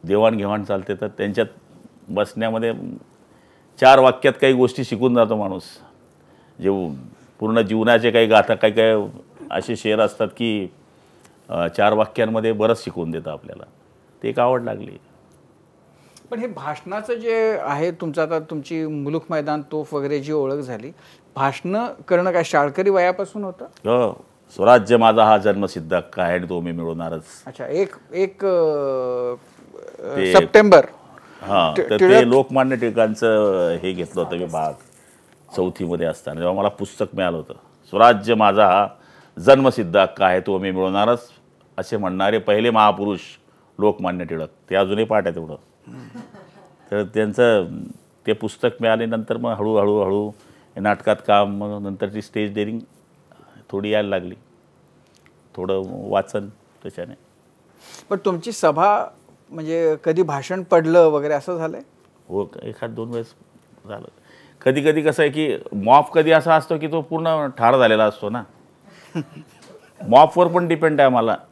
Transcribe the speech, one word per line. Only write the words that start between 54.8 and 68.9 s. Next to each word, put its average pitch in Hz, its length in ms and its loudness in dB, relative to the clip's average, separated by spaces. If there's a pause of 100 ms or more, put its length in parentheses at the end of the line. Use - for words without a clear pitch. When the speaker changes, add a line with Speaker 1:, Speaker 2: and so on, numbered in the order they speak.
Speaker 1:
थोडं 95 300 -4
वाचन 101 600 -6 (340)
त्याच्याने. - 320 -16 (960)
Speaker 2:
पण 202 140 -4
तुमची 185 280 -4
सभा 185 520 2 (460)
म्हणजे 160 540 -2
कधी 165 180 0
भाषण 156 400 -4
पडलं 165 460 4
वगैरे 147 260 0
असं 170 220 -4
झालंय? 160 240 -8 (480)
Speaker 1:
हो, 98 180 -4 (160)
एखाद 113 280 -12
दोन 117 200 -12
वेळेस 117 160 -8 (640)
झालं. 104 180 -16 (580)
कधी 135 180 0
कधी 156 200 2
कसं 156 200 0
आहे 143 100 0
की 143 240 -4 (160)
मॉप 117 400 2
कधी 160 180 2
असा 160 240 4
असतो 156 240 0
की 156 80 -8
तो 156 140 -4
पूर्ण 160 460 -4 (120)
ठार 120 200 4
झालेला 110 260 4
असतो 104 260 -4
ना. 117 120 -8 (720)